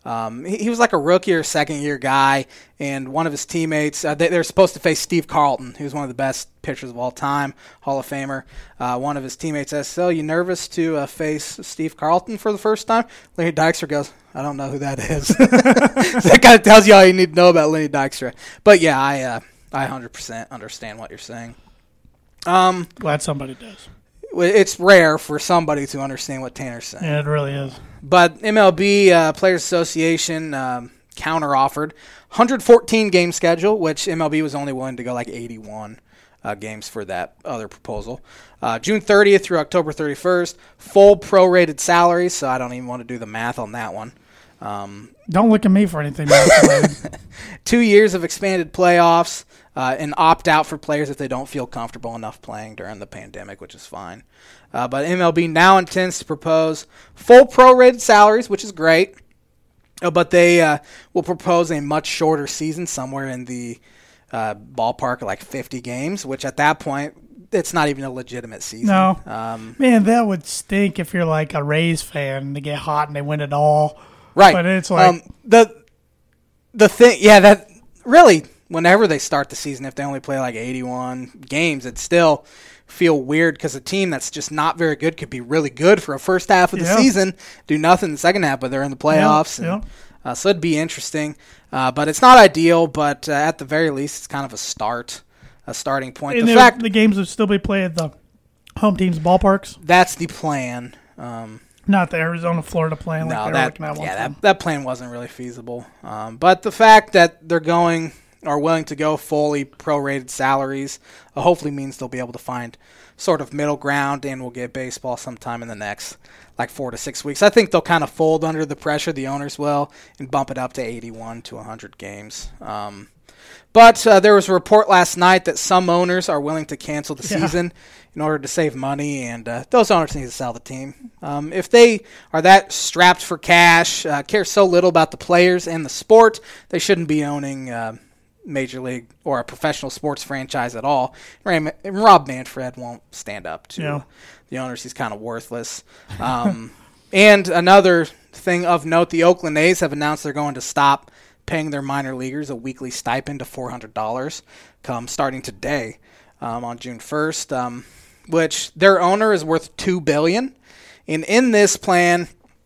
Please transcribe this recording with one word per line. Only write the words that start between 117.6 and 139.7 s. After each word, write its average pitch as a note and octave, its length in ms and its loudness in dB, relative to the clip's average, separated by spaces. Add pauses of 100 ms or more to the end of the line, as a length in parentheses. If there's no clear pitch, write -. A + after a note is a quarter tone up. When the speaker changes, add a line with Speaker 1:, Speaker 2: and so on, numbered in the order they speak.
Speaker 1:
they'll E3+ 80 2
kind E3 240 0
of - 60 -6
fold D#3+ 340 0
under D#3+ 200 -4
the C#3+ 120 -10
pressure, D3+ 360 -6
the C3+ 140 -10
owners C#3+ 320 -10
will, C#3+ 320 -4 (300)
and C3 100 -16
bump C#3 220 -4
it B2+ 40 -12
up B2+ 180 -8
to C3+ 80 -10
eighty-one A2+ 600 -14
to A#2 160 -18
a G#2+ 60 -18
hundred G#2+ 340 -20
games. G2+ 520 -16 (120)
Um, G#2 460 -14 (640)
but, A3+ 340 8
uh, G3+ 140 6
there G#3 140 6
was F#3+ 140 2
a F#3+ 40 0
report G#3 360 2
last F3+ 280 2
night F3+ 300 4
that D3+ 120 -4
some F#3 320 0
owners F3+ 380 0
are D3+ 120 -2
willing D#3 260 -6
to C#3 100 -12
cancel D3 400 -10
the - 100 -14
Speaker 2:
Yeah. G3+ 140 -4
Speaker 1:
season F3 320 -2 (420)
in D3+ 80 -10
order D3+ 160 -2
to C#3 100 -14
save D3+ 280 -4
money, C#3 480 -6
and, A#2 240 -12
uh, A#2+ 220 -8
those A#3 200 2
owners E3 240 0
need C3+ 120 -10
to A#2+ 40 -14
sell B2 220 -10
the - 80 -16
team. C3+ 500 -18 (120)
Um, D3 300 -8
if F3+ 180 -6
they A#3 320 6 (300)
are D#3+ 100 -2
that F#3+ 300 6
strapped F3 500 2
for E3+ 140 -8
cash, E3+ 680 4
uh, C#3+ 160 -4
care G#3 220 -2
so G3+ 200 2
little F3+ 260 4
about D#3+ 200 2
the - 60 -16
players F3+ 500 2
and E3 180 -6
the C3 60 -12
sport, A3 480 6 (300)
they F3+ 100 -4
shouldn't E3+ 300 -2
be D3+ 160 -2
owning, C#3 460 -10
uh, A2+ 240 -8 (500)
Major C3 360 -8
League B2 280 -12 (160)
or C3+ 160 -4
a A#2 40 -8
professional C#3+ 460 -8